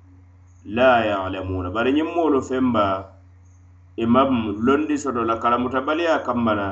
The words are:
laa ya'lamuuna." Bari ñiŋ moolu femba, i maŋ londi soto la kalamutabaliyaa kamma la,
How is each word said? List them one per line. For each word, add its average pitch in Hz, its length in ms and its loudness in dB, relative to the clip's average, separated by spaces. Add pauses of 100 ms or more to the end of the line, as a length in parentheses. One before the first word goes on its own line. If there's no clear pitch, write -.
(640)
laa 120 400 4
ya'lamuuna." 95 680 -4
Bari 120 220 0
ñiŋ 160 220 0
moolu 147 260 2
femba, 110 720 0 (840)
i 113 80 -2
maŋ 117 520 2
londi 143 400 0
soto 120 260 -4
la 113 140 0
kalamutabaliyaa 135 880 0
kamma 117 300 0
la, 98 160 -2